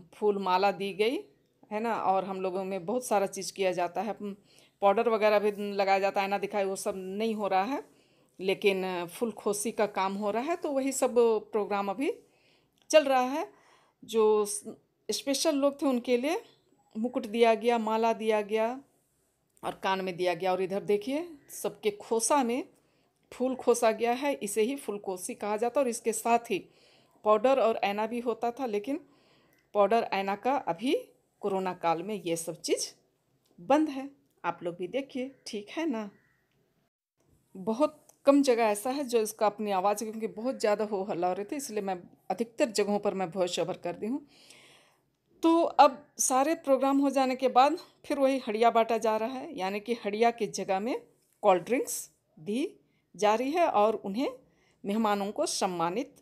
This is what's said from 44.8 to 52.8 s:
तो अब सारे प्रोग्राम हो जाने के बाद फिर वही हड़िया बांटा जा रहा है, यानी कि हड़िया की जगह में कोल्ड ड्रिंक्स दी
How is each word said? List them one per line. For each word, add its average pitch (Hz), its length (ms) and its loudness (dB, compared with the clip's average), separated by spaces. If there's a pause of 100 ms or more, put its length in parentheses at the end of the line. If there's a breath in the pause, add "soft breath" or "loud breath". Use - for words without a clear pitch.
तो 330 180 6
अब 269 460 4 (100)
सारे 277 380 2
प्रोग्राम 269 420 2
हो 277 120 2
जाने 262 260 2
के 262 120 0
बाद 285 300 6 (280 loud breath)
फिर 294 140 -2
वही 269 180 2
हड़िया 233 320 2
बांटा 226 280 2
जा 220 200 0
रहा 220 120 -4
है, 262 280 -10
यानी 196 220 -4
कि 233 140 -6
हड़िया 220 380 0
की 226 160 -4
जगह 190 320 -2
में 269 220 -4 (400)
कोल्ड 185 220 6
ड्रिंक्स 254 480 -4 (280)
दी 240 400 -6 (360)